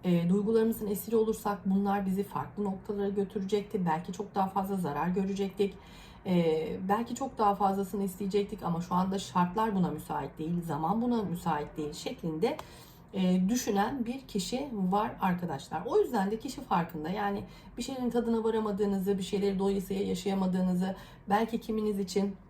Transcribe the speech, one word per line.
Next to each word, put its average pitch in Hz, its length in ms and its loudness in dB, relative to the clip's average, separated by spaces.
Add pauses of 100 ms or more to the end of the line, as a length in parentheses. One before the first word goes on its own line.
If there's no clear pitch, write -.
e, 175 240 4
duygularımızın 220 580 4
esiri 208 300 -2
olursak 220 500 2
bunlar 196 400 2
bizi 196 180 0
farklı 175 400 -6
noktalara 202 440 -4
götürecekti. 202 800 -2
Belki 165 260 -2
çok 202 220 -8
daha 190 140 2
fazla 196 280 -2
zarar 156 320 -2
görecektik. 196 680 0 (520)
E, 165 400 4 (220)
belki 240 260 2
çok 269 240 -6
daha 208 160 6
fazlasını 196 500 0
isteyecektik 202 580 -2
ama 170 180 0
şu 180 140 -4
anda 190 240 2
şartlar 196 560 2
buna 175 160 4
müsait 147 480 -6
değil, 165 240 -2
zaman 165 400 0
buna 240 200 2
müsait 165 540 -2
değil 151 160 -4
şeklinde, 202 640 -2 (580)
e, 185 340 4
düşünen 233 580 0
bir 247 140 -6
kişi 247 520 -4
var 202 480 2
arkadaşlar. 170 680 -2
O 330 120 4
yüzden 240 320 2
de 220 80 -2
kişi 277 220 -8
farkında. 170 480 0
Yani 202 360 -2 (340)
bir 240 40 -6
şeylerin 254 280 -2
tadına 226 340 2
varamadığınızı, 202 720 2
bir 196 40 -4
şeyleri 196 360 0
doyasıya 196 440 0
yaşayamadığınızı, 185 960 0 (320)
belki 220 320 2
kiminiz 214 380 0
için 196 380 0 (140)